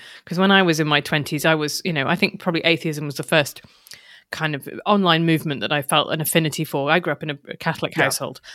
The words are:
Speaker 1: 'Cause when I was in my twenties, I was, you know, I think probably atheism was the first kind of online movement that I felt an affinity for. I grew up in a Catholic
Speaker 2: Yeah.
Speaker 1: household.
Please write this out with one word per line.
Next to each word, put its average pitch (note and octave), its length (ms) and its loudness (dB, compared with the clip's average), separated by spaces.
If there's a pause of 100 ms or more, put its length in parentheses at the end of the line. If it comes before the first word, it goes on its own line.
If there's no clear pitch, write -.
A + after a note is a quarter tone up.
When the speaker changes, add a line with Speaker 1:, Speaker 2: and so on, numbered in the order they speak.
(260)
Speaker 1:
'Cause E3+ 120 -6
when F#3+ 140 4
I F#3+ 120 8
was E3 180 4
in D3+ 60 0
my D3 120 4
twenties, D3 460 -2
I D#3+ 100 6
was, D3+ 300 -4
you F3+ 80 -2
know, C3+ 160 -2
I E3+ 80 0
think - 240 -2
probably E3+ 240 -2
atheism D#3+ 400 0
was C#3+ 100 -8
the D#3 80 -6
first - 380 0 (680)
kind D#3 220 -4
of C#3 160 -8 (160)
online F3+ 400 4
movement D#3 360 0
that G#2 100 -2
I D3 100 0
felt D3 300 0
an D#3 100 -2
affinity D#3+ 420 0
for. C#3+ 280 -2
I E3+ 80 4
grew E3+ 120 -4
up C#3+ 120 -8
in D#3 80 -6
a - 280 -12
Catholic - 380 -4
Speaker 2:
Yeah. D3+ 60 2
Speaker 1:
household. C3+ 380 -4 (140)